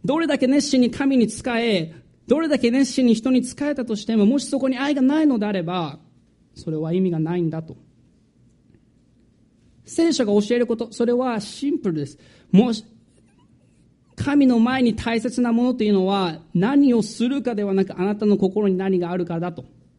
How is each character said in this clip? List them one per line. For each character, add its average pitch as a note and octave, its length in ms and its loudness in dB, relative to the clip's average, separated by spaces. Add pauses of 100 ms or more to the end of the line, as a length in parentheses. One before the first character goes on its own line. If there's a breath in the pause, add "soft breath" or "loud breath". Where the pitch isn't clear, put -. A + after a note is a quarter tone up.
ど C#4 140 0
れ E4 80 0
だ C#4+ 120 0
け B3+ 80 0
熱 C#4 220 2
心 B3+ 140 2
に A#3 80 2
神 C4+ 260 0
に A3+ 140 4
仕 - 180 -14
え、 A3+ 440 -2 (340 loud breath)
ど C#4+ 120 2
れ E4 100 -2
だ C#4 100 2
け A#3 120 2
熱 C4 220 0
心 B3+ 140 2
に A#3 80 6
人 A#3+ 160 -2
に B3+ 120 2
仕 - 200 -10
え D4 120 -2
た C4 100 -6
と A3 120 -6
し - 80 -12
て A3+ 100 -4
も、 G#3 120 4
も C4+ 120 2
し - 100 -6
そ C#4 120 -2
こ C4 80 -2
に C4 80 -2
愛 C#4 180 -2
が C#4 80 -2
な D4 200 2
い D#4 40 4
の B3+ 120 2
で G#3 80 -2
あ G#3 60 -2
れ F#3 100 -2
ば、 E3 360 -6 (560)
そ - 160 -12
れ D#3 60 -4
は D#3+ 160 -4
意 F#3 80 0
味 F#3 100 0
が E3 80 -2
な D#3+ 180 -2
い F3 60 -2
ん D#3+ 80 -2
だ D#3+ 120 -8
と。 D#3+ 140 -18 (2000)
聖 E4 260 0
書 A#3 140 0
が G#3 160 2
教 A3 120 -2
え A#3+ 40 0
る A#3+ 80 2
こ A#3 100 -2
と、 A3+ 160 -8
そ A#3 140 -2
れ A#3+ 60 0
は A#3+ 280 -2
シ - 300 -8
ン D4+ 80 -2
プ F#3+ 140 -4
ル - 20 -4
で D3 120 -4
す。 - 120 -20 (340 soft breath)
も G#3+ 220 6
し、 - 100 -10 (1300)
神 C#4+ 300 2
の A#3+ 120 4
前 B3+ 240 2
に A3+ 120 2
大 A#3 260 -2
切 B3 200 -4
な A#3+ 120 0
も A#3 120 2
の B3+ 100 2
と B3 80 -2
い G#3 80 2
う - 40 4
の F#3+ 120 2
は、 F#3 360 -2 (120)
何 B3+ 380 4
を A3+ 100 2
す - 240 -4
る C4+ 160 -2
か A#3+ 120 -4
で G3+ 100 -2
は G3 80 -2
な F#3+ 120 2
く、 F#3+ 140 -8
あ F3+ 60 0
な G#3 120 -2
た G#3+ 100 -2
の G3+ 100 4
心 G3 320 0
に F#3 80 2
何 F#3+ 220 0
が E3+ 120 -2
あ F3+ 60 -4
る F3 80 -2
か E3+ 160 -6
だ F3 120 -4
と。 - 120 -16 (340)